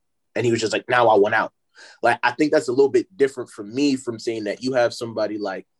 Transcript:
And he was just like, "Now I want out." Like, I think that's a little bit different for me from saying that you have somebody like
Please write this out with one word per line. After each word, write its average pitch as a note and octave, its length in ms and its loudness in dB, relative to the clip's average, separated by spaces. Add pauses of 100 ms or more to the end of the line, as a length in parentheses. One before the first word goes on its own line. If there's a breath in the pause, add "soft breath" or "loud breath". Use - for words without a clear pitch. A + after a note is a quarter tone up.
(320)
And A2 120 -4
he A#2+ 60 2
was A2 100 0
just G#2 100 -2
like, G#2 160 -4
"Now B2 220 4
I A2 60 6
want G#2+ 200 4
out." G#2+ 160 -2 (500 loud breath)
Like, A#2 220 2
I B2 80 2
think D3+ 220 0
that's C#3+ 160 0
a - 20 -2
little C3 180 4
bit A#2+ 180 0 (100)
different C3+ 320 -2
for G#2 160 -16
me C3 320 0
from A#2 200 -8
saying A2 280 -6
that G2+ 180 -6
you C3 100 -4
have A#2+ 200 0
somebody A2 440 -6
like F#2+ 300 -8 (120)